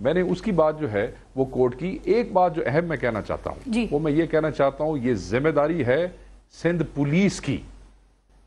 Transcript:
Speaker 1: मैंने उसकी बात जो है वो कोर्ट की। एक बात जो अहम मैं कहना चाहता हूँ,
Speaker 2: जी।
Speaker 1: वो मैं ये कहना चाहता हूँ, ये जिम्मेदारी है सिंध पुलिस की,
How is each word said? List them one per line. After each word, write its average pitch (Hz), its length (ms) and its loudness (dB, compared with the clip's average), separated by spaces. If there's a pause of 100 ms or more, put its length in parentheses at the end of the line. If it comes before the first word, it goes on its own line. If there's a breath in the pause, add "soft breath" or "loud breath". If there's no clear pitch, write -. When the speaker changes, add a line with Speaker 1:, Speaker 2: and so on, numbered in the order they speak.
Speaker 1:
मैंने 156 200 2
उसकी 180 300 -2
बात 156 240 2
जो 151 120 -4
है 107 300 -2 (200 loud breath)
वो 131 80 2
कोर्ट 127 280 2
की। 131 340 -8
एक 220 260 2
बात 180 180 4
जो 160 100 -4
अहम 156 240 0
मैं 160 140 -4
कहना 113 220 0
चाहता - 280 -6
हूँ, - 180 -10
Speaker 2:
जी। 226 240 0
Speaker 1:
वो 147 80 0
मैं 156 120 0
ये 156 160 2
कहना 156 220 0
चाहता 139 340 0
हूँ, 156 140 -2
ये 123 180 0
जिम्मेदारी 143 680 0
है 151 320 0 (360 soft breath)
सिंध 165 320 0
पुलिस 156 560 0
की, - 260 -4 (800)